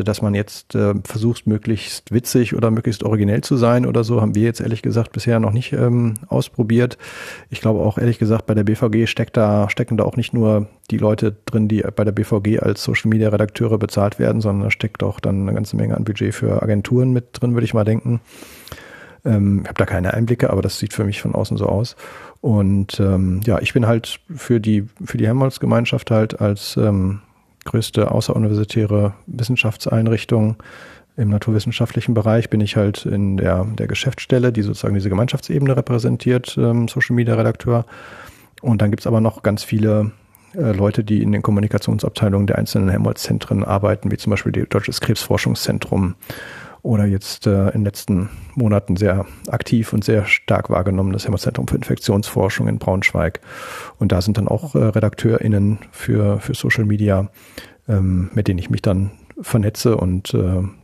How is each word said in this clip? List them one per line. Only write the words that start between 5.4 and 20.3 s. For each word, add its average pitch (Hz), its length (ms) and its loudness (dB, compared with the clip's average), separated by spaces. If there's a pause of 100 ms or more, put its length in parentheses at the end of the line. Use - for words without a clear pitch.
noch 104 120 2
nicht, 123 220 -2
ähm, 120 400 2 (140)
ausprobiert. 120 680 0 (540)
Ich - 100 -12
glaube 110 200 2
auch 104 180 0
ehrlich 120 200 0
gesagt, 110 280 0
bei 110 80 0
der 107 100 2
B 110 120 2
V 117 120 0
G 113 180 2
steckt - 300 -4
da, 104 320 4
stecken 120 300 -2
da 104 60 2
auch 92 120 -2
nicht 117 160 -2
nur 107 360 2 (220)
die 110 60 0
Leute 107 480 0
drin, 110 240 0
die 107 160 0 (100)
bei 107 100 0
der 104 80 0
B 104 120 -2
V 107 160 0
G 104 200 0
als 101 220 0
Social-Media-Redakteure 110 920 0
bezahlt 104 420 0
werden, 113 220 0
sondern 101 240 0
da 107 60 -2
steckt - 320 -4
auch 98 180 -4
dann 98 220 0
eine 98 100 -2
ganze 107 240 -4
Menge 107 220 0
an 110 60 0
Budget 104 300 0
für 104 280 0
Agenturen 123 500 2
mit 123 260 -4
drin, 120 140 0
würde 117 140 0
ich - 80 -4
mal 107 100 2
denken. 113 380 0 (1000)
Ähm, 101 420 2
ich - 40 -10
habe - 80 -10
da 98 80 2
keine 92 300 0
Einblicke, 117 340 0